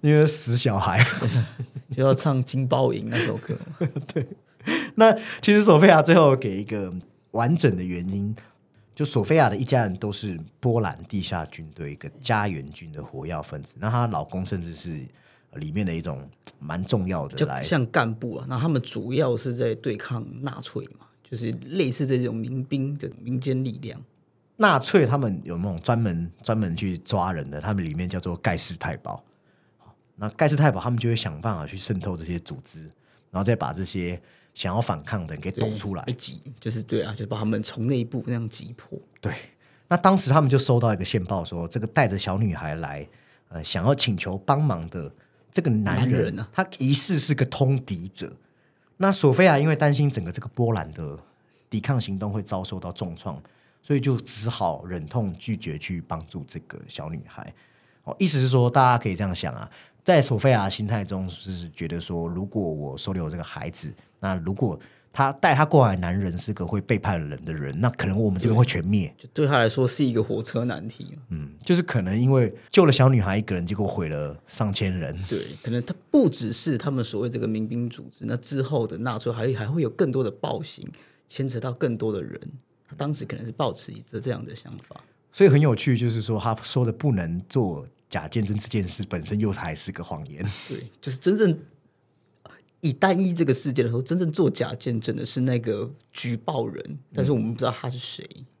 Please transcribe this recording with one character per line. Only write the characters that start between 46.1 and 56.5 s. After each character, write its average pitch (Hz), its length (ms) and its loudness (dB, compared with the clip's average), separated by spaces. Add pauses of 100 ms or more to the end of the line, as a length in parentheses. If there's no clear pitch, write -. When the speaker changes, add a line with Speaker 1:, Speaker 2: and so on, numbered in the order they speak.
Speaker 2:
男 123 140 2
人 - 120 -6
啊。 113 140 -10
Speaker 1:
他 190 120 0 (140)
疑 135 160 2
似 160 240 2
是 143 160 2
个 135 120 2
通 131 380 0
敌 90 220 -8
者。 - 260 -6 (640)
那 196 140 4
索 156 220 6
菲 180 120 6
亚 156 140 8
因 147 100 4
为 156 60 4
担 147 180 4
心 143 160 4
整 113 160 -2
个 85 60 -6
这 - 100 -8
个 - 60 -10
波 117 280 0
兰 80 180 -4
的 76 260 -10 (500)
抵 107 120 -2
抗 131 200 0
行 98 160 -4
动 104 160 -4
会 107 80 -4
遭 95 220 -4
受 92 160 -8
到 87 140 -8
重 85 240 -8
创， 78 260 -10 (400)
所 147 140 0
以 135 40 2
就 131 180 0
只 - 300 -6
好 82 360 -2
忍 90 240 -8
痛 107 280 -2
拒 110 200 -4
绝 80 200 -8
去 85 240 -6
帮 80 260 -8
助 78 200 -12
这 85 140 -14